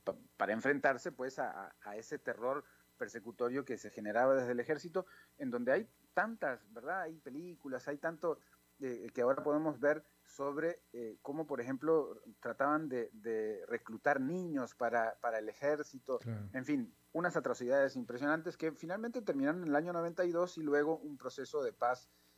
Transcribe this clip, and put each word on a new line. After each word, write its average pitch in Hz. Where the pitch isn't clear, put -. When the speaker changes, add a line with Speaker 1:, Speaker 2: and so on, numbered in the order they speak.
Speaker 1:
pa-, -
para 101
enfrentarse, 135
pues, 131
a, 127
a, 85
a 104
ese 113
terror 127
persecutorio 117
que 123
se 104
generaba 113
desde 123
el 120
ejército, 156
en 135
donde 120
hay 208
tantas, 180
¿verdad? 156
Hay 160
películas, 143
hay 147
tanto, 165
eh, 117
que 123
ahora 127
podemos 147
ver 151
sobre, 151
eh, 117
cómo, 147
por 135
ejemplo, 135
trataban 147
de, 123
de 107
reclutar 120
niños 151
para, 113
para 113
el 107
ejército. 143
Speaker 2:
Claro. 107
Speaker 1:
En 131
fin, 139
unas 170
atrocidades 131
impresionantes 143
que 160
finalmente 220
terminaron 156
en 165
el 143
año 170
noventa 170
y 175
dos 175
y 160
luego 147
un 147
proceso 131
de 117
paz 123